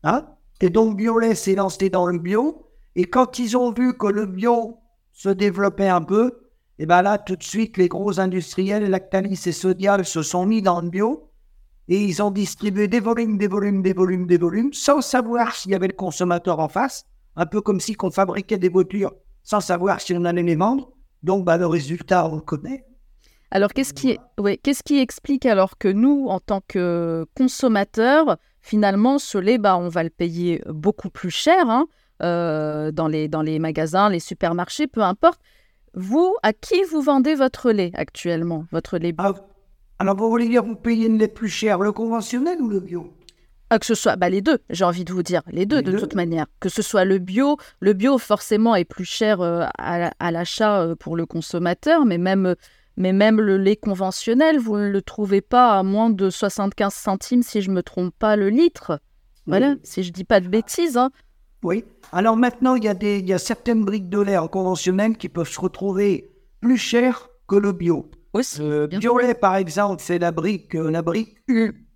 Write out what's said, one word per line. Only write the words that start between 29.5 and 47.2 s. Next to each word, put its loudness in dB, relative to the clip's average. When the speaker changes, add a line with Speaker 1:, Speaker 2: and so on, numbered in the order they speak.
Speaker 2:
bah, 4
on -2
va -2
le -4
payer -2
beaucoup -4
plus -8
cher, 4
hein, 2
euh, -2
dans -2
les, -2
dans -4
les -2
magasins, 0
les -2
supermarchés, -4
peu -4
importe. 2
Vous, 0
à 2
qui -2
vous -2
vendez 2
votre 0
lait 0
actuellement, -4
votre -4
lait -2
bio ? -4
Speaker 1:
Ah, -2
alors, 0
vous 0
voulez 2
dire, 2
vous -8
payez 0
le 2
lait 4
plus -8
cher, -2
le 0
conventionnel -4
ou -2
le -2
bio ? -10
Speaker 2:
Ah, 4
que -6
ce 0
soit, 0
bah, 0
les 0
deux, 2
j'ai -2
envie -2
de -10
vous -4
dire, -2
les -2
deux, 0
Speaker 1:
Les 2
Speaker 2:
de -2
Speaker 1:
deux. 0
Speaker 2:
toute -6
manière. -2
Que -4
ce -4
soit 2
le 2
bio, 0